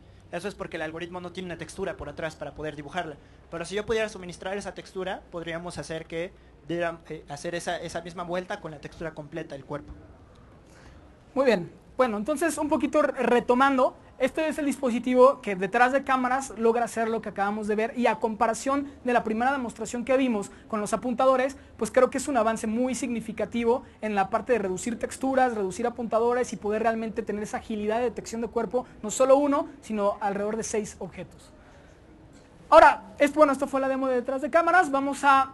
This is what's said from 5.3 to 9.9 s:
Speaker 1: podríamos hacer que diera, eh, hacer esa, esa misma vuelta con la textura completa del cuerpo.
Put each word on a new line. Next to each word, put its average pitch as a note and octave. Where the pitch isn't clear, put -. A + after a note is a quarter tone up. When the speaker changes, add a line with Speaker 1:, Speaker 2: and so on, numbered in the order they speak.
Speaker 1:
podríamos E3+
hacer D#3+
que E3+
diera, E3+
eh, D#3+
hacer E3
esa, E3+
esa E3+
misma F3
vuelta F3+
con D#3+
la C#3+
textura D#3+
completa D#3+
del C#3
cuerpo. D3